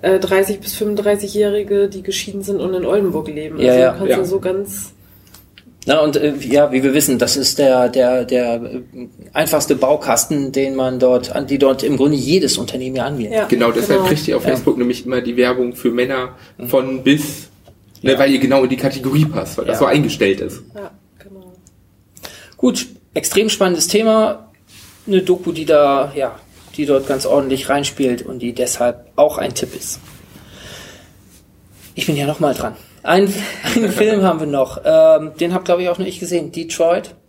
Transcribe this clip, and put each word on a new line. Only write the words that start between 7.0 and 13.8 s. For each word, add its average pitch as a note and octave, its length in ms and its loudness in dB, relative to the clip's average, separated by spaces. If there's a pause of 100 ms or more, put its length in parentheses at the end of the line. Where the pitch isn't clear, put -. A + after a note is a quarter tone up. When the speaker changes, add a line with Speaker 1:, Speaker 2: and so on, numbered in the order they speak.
Speaker 2:
das A2+ 180 0
ist C3+ 220 -2
der, B2+ 300 4
der, B2 360 2
der, A#2+ 300 0
äh, A#2+ 260 -10 (520)
einfachste D3 420 2
Baukasten, C3+ 760 0
den C3+ 240 0
man B2+ 220 -2
dort, B2 380 2
an C#3 100 -4
die C3+ 140 -2
dort C3 240 4
im C#3+ 120 0
Grunde C#3+ 220 2
jedes C#3 400 2
Unternehmen B2+ 380 -6
ja B2 100 -2
anwählt. B2+ 260 -6
Speaker 1:
Ja, A3 140 0
Speaker 3:
Genau, A#2 260 2
deshalb A#2 280 2